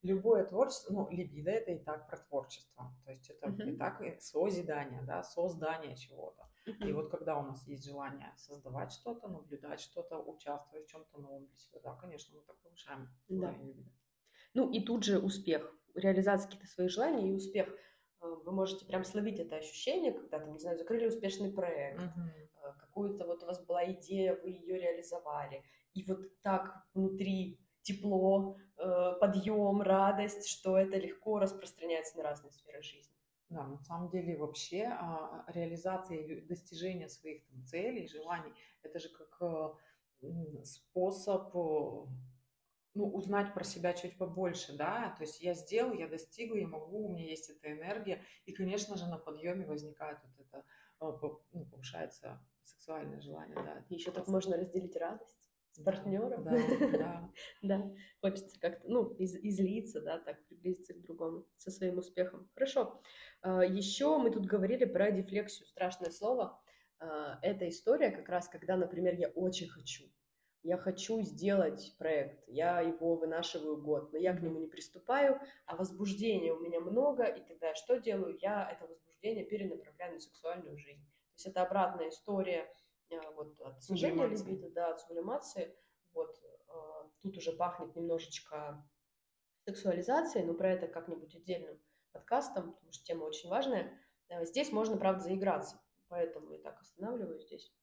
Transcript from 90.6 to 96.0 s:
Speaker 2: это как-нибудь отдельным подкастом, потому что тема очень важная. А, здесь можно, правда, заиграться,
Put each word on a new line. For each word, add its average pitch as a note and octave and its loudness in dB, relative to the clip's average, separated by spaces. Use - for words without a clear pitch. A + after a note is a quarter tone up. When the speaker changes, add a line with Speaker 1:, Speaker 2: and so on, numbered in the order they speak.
Speaker 2:
это F3+ 0
как-нибудь E3 -8
отдельным E3+ -6
подкастом, F#3+ -2
потому - -20
что - -18
тема E3 -4
очень D#3 -6
важная. A#3 0
А, G#3 -4
здесь - 0
можно, A3 2
правда, F#3+ 2
заиграться, F#3+ 0